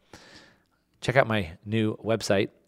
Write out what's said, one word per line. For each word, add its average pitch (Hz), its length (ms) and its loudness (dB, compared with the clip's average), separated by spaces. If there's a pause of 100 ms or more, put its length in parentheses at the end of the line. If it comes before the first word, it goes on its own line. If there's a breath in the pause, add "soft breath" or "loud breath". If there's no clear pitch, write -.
(1000 soft breath)
Check - 140 -4
out 135 120 4
my 104 240 0 (140)
new 107 320 0
website 104 520 0 (180)